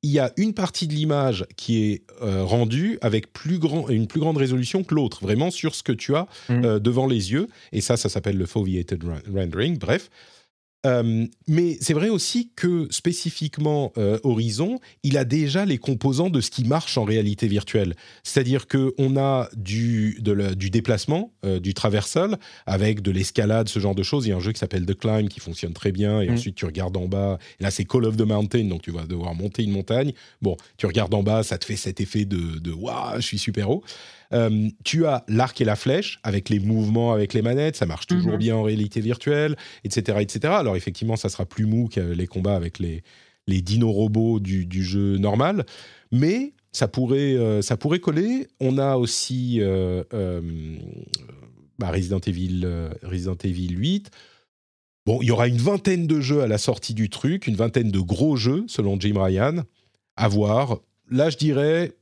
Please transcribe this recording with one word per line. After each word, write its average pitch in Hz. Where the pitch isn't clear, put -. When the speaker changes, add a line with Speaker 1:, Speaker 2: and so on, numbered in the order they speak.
Speaker 1:
il 147
y 147
a 127
une 208
partie 180
de 151
l'image 143
qui 113
est, 104
euh, 95
rendue 120
avec 110
plus 175
grand, 151
une 113
plus -
grande 156
résolution 127
que 170
l'autre, 139
vraiment 113
sur 160
ce -
que -
tu 135
as, 170
Speaker 2:
Mm. 123
Speaker 1:
euh, 110
devant 123
les 107
yeux. 175
Et 107
ça, 120
ça -
s'appelle 98
le 92
foveated 92
ren-, 82
rendering, 95
bref. -
Euh, 117
mais 165
c'est 160
vrai 156
aussi 233
que 175
spécifiquement, 151
euh, 107
Horizon, 123
il 139
a 135
déjà 151
les 151
composants 139
de 147
ce -
qui 127
marche 147
en 117
réalité 104
virtuelle. 101
C'est-à-dire 127
que 135
on 135
a 135
du, 107
de 107
la, 98
du 98
déplacement, 120
euh, 92
du 95
traversal, 147
avec 104
de 98
l'escalade, 104
ce 113
genre 98
de 98
choses. 135
Il 110
y -
a 92
un 90
jeu 101
qui -
s'appelle 92
The 95
Climb 107
qui -
fonctionne 85
très -
bien, 104
et 95
Speaker 2:
Mm. -
Speaker 1:
ensuite 117
tu -
regardes 92
en 90
bas. 98
Et -
là, 98
c'est 95
Call 117
of 110
the 113
Mountain, 107
donc 90
tu -
vas 82
devoir 87
monter 98
une 101
montagne. 117
Bon, 92
tu -
regardes 92
en 104
bas, 110
ça 95
te -
fait 104
cet -
effet 104
de, 85
de « 82
Waouh, -
je -
suis 104
super 101
haut ». 156
Euh, 107
tu 165
as 131
l'arc 110
et 123
la 107
flèche 143
avec 98
les 104
mouvements, 110
avec 104
les 110
manettes, 143
ça -
marche 80
toujours 180
Speaker 3:
Mhm. 104
Speaker 1:
bien 113
en 110
réalité 107
virtuelle, 147
et 101
cetera, 104
et 98
cetera. 156
Alors 104
effectivement, 110
ça 123
sera -
plus 110
mou 113
que -
les 87
combats 95
avec 85
les, 82
les 95
dinos 110
robots 110
du, 95
du 92
jeu 98
normal, 107
mais 196
ça -
pourrait, 135
euh, 110
ça 113
pourrait 170
coller. 202
On 135
a 139
aussi, 123
euh, 92
euh, 92
bah, 92
Resident 92
Evil, 90
euh, 85
Resident 90
Evil 90
huit. 175
Bon, 113
il 139
y 117
aura 117
une 123
vingtaine 190
de 151
jeux 139
à 127
la 107
sortie -
du 107
truc, 175
une 107
vingtaine 113
de 95
gros 101
jeux, 131
selon 101
Jim 101
Ryan. 113
À 110
voir. 107
Là, 143
je 151
dirais 156